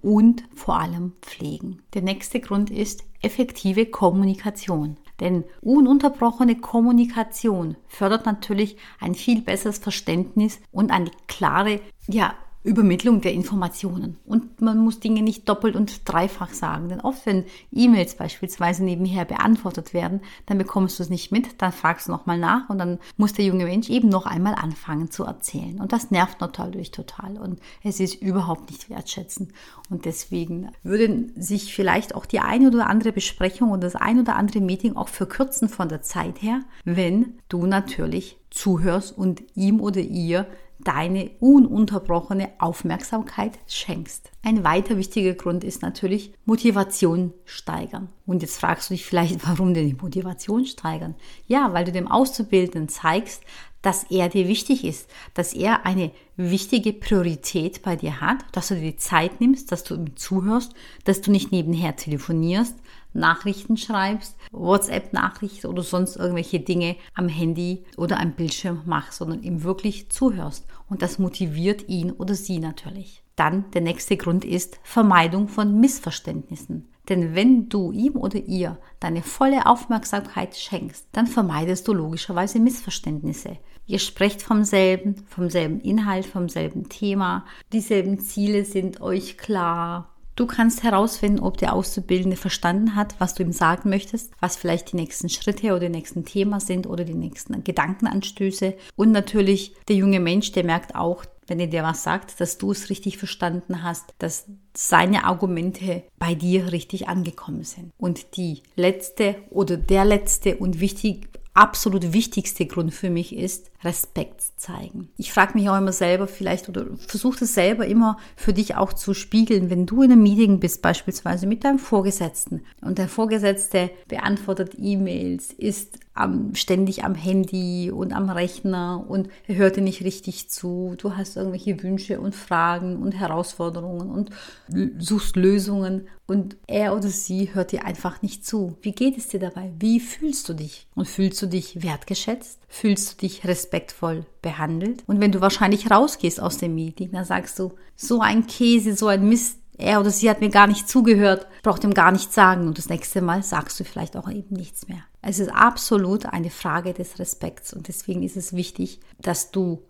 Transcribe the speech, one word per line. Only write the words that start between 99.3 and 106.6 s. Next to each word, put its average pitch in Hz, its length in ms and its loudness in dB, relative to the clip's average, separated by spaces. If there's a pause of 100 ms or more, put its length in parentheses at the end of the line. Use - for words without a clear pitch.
der 208 80 4
junge 190 240 4
Mensch, 175 320 0
der 180 100 2
merkt 170 320 -2
auch, 175 300 -4 (220)
wenn 175 120 -4
er 175 80 -2
dir 160 160 -2
was 160 200 -2
sagt, 190 360 -4
dass 170 180 -4
du 196 140 -2
es - 180 -6
richtig 190 280 -6
verstanden 175 680 -6
hast, 170 360 -8
dass - 260 -8 (280)
seine 180 520 4
Argumente 180 800 -2 (140)
bei 170 160 -2
dir 180 380 0